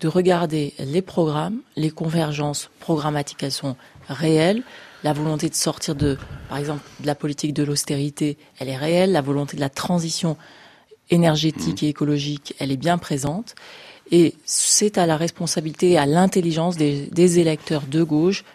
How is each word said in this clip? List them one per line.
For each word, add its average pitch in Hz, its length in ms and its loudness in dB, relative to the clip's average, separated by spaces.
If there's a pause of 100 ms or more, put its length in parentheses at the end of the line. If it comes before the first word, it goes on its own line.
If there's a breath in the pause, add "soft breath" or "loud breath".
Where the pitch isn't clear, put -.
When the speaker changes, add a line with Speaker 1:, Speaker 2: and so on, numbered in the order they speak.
Speaker 1:
de 160 80 -2
regarder 170 720 0
les 143 200 -2
programmes, 170 600 -2 (160)
les 156 160 0
convergences 151 800 -4 (100)
programmatiques, 151 640 -2
elles 139 80 -4
sont 135 240 -6 (320 loud breath)
réelles. 160 560 2 (400 loud breath)
La 151 80 2
volonté 151 360 -2
de - 60 -6
sortir - 400 -4
de, 139 240 0 (300)
par 135 100 -8
exemple, 147 220 -6 (180)
de 131 80 -8
la 147 80 0
politique 147 400 -4
de 147 80 0
l'austérité, 143 720 -2 (220 soft breath)
elle 131 100 -6
est 131 80 -6
réelle. 175 360 2
La 160 80 4
volonté 139 360 -2
de - 40 -8
la 143 80 0
transition 165 680 -2 (720 loud breath)
énergétique 160 720 2
Speaker 2:
Mmh. 156 40 0
Speaker 1:
et - 20 2
écologique, 147 720 -2
elle 139 140 -4
est 135 40 -2
bien 170 220 0
présente. 147 560 -4 (560 loud breath)
Et 170 240 6 (100)
c'est - 540 0
à 175 80 4
la 160 100 2
responsabilité 165 760 -2
et 170 60 6
à 143 80 4
l'intelligence 170 720 2
des, 147 300 0
des 175 320 4
électeurs 156 500 0
de 156 140 2
gauche 160 400 2 (120 loud breath)